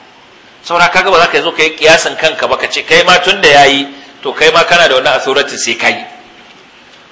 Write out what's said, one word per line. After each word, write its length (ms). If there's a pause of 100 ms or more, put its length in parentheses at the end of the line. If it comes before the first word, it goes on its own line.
(640)
Saboda 240
kaga 220
ba 140
za 40
ka 120
zo 120
ka 100
yi 140
kiyasin 400
kanka 300
ba, 100
ka 100
ce 180
kai 180
ma 180
tun 200
da 80
ya 160
yi, 220 (340)
to 120
kai 180
ma 140
kana 240
da 80
wannan 200
authority 400
sai 200
ka 120
yi. 120 (1120)